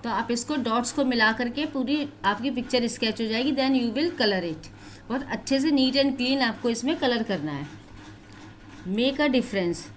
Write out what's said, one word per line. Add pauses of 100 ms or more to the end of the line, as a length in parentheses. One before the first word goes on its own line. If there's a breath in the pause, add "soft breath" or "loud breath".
तो
आप
इसको
डॉट्स
को
मिला
करके
पूरी (180)
आपकी
पिक्चर
स्केच
हो
जाएगी।
Then
you
will (100)
color
it। (400 loud breath)
बहुत
अच्छे
से
neat
and
clean
आपको
इसमें
कलर
करना
है। (1300)
Make
a
difference। (140)